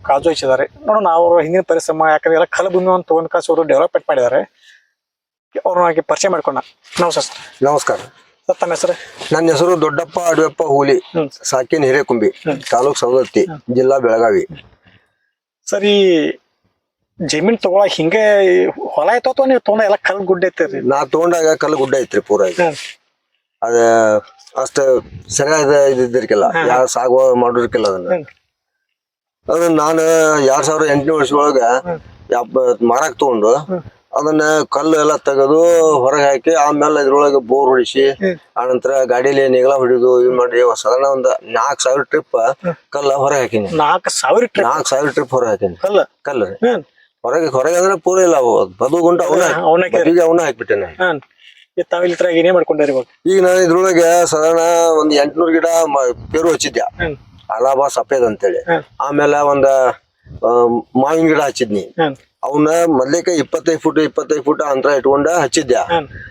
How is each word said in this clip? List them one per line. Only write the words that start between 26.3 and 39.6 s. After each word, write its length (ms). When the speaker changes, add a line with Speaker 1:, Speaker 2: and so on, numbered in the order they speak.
Speaker 1:
ಹ್ಮ್. 220
Speaker 2:
ಯಾರು 180
ಸಾಗುವ 480
ಮಾಡಿರ್ಕಿಲ್ಲ 520
ಅದನ್ನ. 220
Speaker 1:
ಹ್ಮ್. 140
Speaker 2:
ಅದನ್ನ 260
ನಾನು 240
ಎರಡ್ 200
ಸಾವಿರದ 260
ಎಂಟನೇ 200
ವರ್ಷ 220
ಒಳಗ 300
Speaker 1:
ಹ್ಮ್. 360
Speaker 2:
ಯಪ್ಪ-, 520
ಮಾರಕ್ 360
ತಗೊಂಡು 360
Speaker 1:
ಹ್ಮ್. 260
Speaker 2:
ಅದನ್ನ 280
ಕಲ್ಲು 280
ಎಲ್ಲ 160
ತೆಗೆದು 480
ಹೊರಗೆ 240
ಹಾಕಿ, 300
ಆಮೇಲೆ 480
ಇದ್ರೊಳಗೆ 460
ಬೋರ್ 220
ಹೊಡಿಸಿ, 400
Speaker 1:
ಹ್ಮ್. 260
Speaker 2:
ಆನಂತರ 460
ಗಾಡಿಯಲ್ಲಿ 460
ನೆಗಲ 240